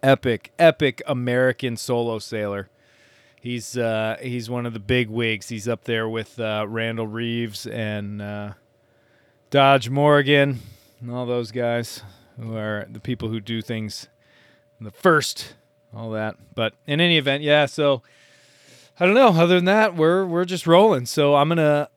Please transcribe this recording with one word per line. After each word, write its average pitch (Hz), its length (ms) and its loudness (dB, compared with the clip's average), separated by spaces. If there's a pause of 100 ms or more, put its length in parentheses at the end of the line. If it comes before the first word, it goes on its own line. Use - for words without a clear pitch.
Epic, 131 580 0
epic 156 480 2
American 123 680 0
solo 117 420 -4
sailor. 104 500 -6 (680)
He's, 123 380 -8
uh, 110 440 -2
he's 123 280 -8
one 123 160 -4
of 117 80 -8
the 113 80 -8
big 120 280 0
wigs. 113 380 -4
He's 110 180 -10
up 117 200 -4
there 113 240 -4
with, 113 320 -8
uh, 107 260 -4
Randall 113 400 -4
Reeves 117 580 -6
and, 107 560 -8
uh, 104 320 -10 (960)
Dodge 135 400 4
Morgan 143 680 4 (400)
and 120 100 -14
all 123 160 -6
those 120 260 -4
guys 120 500 -4 (360)
who 113 200 -10
are 107 340 -6
the 107 80 -16
people 117 300 -6
who 113 100 -6
do 113 220 -8
things 110 480 -10 (680)
in - 60 -16
the 107 80 -14
first, - 600 0 (420)
all 113 160 -10
that. 107 240 -4 (180)
But 113 200 -2 (120)
in 147 140 -2
any 170 180 4
event, 143 240 0
yeah, 147 240 4
so 139 360 0 (1000)
I 180 60 2
don't 196 100 4
know. 254 140 8
Other 170 260 4
than 175 100 2
that, 202 300 2
we're, 170 300 2
we're 175 180 -2
just 180 240 -6
rolling. 170 380 6
So 143 300 2
I'm 143 120 4
gonna 151 480 2